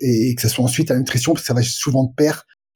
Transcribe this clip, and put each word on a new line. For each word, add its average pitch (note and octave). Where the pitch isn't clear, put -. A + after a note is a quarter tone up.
et, A#2+
et B2
que A#2+
ça A2
soit -
ensuite B2+
à -
la B2+
nutrition, B2+
parce -
que -
ça A#2+
va A#2+
souvent C3
de B2
pair, D3+